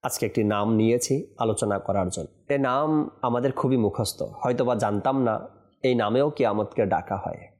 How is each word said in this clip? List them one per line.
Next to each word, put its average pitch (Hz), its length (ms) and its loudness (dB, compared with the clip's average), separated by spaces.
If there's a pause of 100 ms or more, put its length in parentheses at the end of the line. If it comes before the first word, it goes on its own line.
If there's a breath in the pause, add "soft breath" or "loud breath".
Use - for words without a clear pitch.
আজকে - 240 -2
একটি 107 180 0
নাম 104 300 2
নিয়েছি 120 640 2
আলোচনা 104 400 0
করার 95 300 -2
জন্য। - 460 -6
এ 139 40 0
নাম 143 520 0 (120)
আমাদের 123 300 0
খুবই 131 240 0
মুখস্থ, 107 460 0
হয়তোবা 123 520 -2
জানতাম 113 480 0
না 113 260 0 (340)
এই 127 120 2
নামেও 120 360 2
কিয়ামতকে 107 560 0
ডাকা 90 300 -2
হয়। - 220 -8 (220)